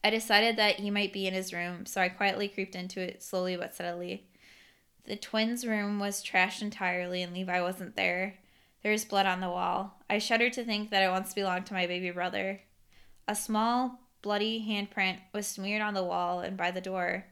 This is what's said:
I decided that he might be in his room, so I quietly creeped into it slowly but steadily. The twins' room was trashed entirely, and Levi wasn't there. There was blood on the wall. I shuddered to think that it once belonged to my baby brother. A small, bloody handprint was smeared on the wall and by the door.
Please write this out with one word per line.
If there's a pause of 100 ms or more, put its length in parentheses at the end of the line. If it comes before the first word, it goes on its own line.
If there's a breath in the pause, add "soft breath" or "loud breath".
I
decided
that
he
might
be
in
his
room,
so
I
quietly
creeped
into
it
slowly
but
steadily. (760 loud breath)
The
twins'
room
was
trashed
entirely,
and
Levi
wasn't
there. (460 soft breath)
There
was
blood
on
the
wall. (100)
I
shuddered
to
think
that
it
once
belonged
to
my
baby
brother. (640 soft breath)
A
small, (240)
bloody
handprint (140)
was
smeared
on
the
wall
and
by
the
door.